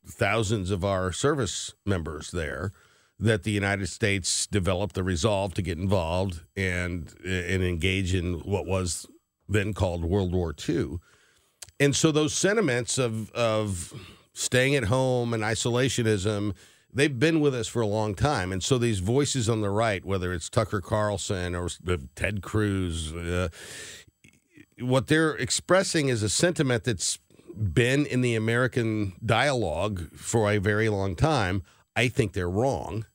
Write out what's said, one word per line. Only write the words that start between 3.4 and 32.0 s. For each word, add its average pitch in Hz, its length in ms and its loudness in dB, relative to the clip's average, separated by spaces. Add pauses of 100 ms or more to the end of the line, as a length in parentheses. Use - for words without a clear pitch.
the 107 80 -2
United 98 360 0
States - 600 -2
developed 95 480 -2
the 95 80 -2
resolve 95 500 0
to - 80 -4
get 85 160 -4
involved 90 640 0 (140)
and, 90 580 -4 (120)
and 92 380 0
engage 90 500 0
in 90 260 -2
what 95 260 -4
was 92 400 -2 (440)
then 101 240 0
called 87 320 0
World 92 280 2
War 87 200 0
Two. 98 480 -2 (760)
And 143 160 4
so 160 160 4
those 151 220 2
sentiments 175 640 2
of, 110 340 -2
of 110 640 0 (400)
staying 131 420 2
at 123 100 2
home 127 480 2
and 110 100 -2
isolationism, 110 1120 0 (380)
they've 139 260 2
been 160 220 4
with 143 120 2
us 120 140 -4
for 123 140 -2
a 107 60 2
long 107 280 0
time. 110 380 0
And 92 100 -4
so 131 140 2
these 117 220 2
voices 120 500 2
on 113 100 2
the 101 100 0
right, 101 360 0
whether 90 260 -2
it's 87 180 -6
Tucker 107 300 0
Carlson 101 720 -2
or 87 120 -4
s-, - 200 -8
uh, 87 120 0 (180)
Ted 101 260 -4
Cruz, 92 680 -2
uh, 87 380 -2 (1300)
what 127 280 2
they're 156 280 2
expressing 170 720 2
is 117 160 0
a 104 60 0
sentiment 143 560 2
that's - 340 -2 (360)
been 120 500 2
in 123 160 0
the 120 140 2
American 110 800 0 (120)
dialogue 107 920 0
for 107 360 2
a 107 80 4
very 107 300 2
long 98 260 0
time. 101 480 2 (320)
I 120 120 4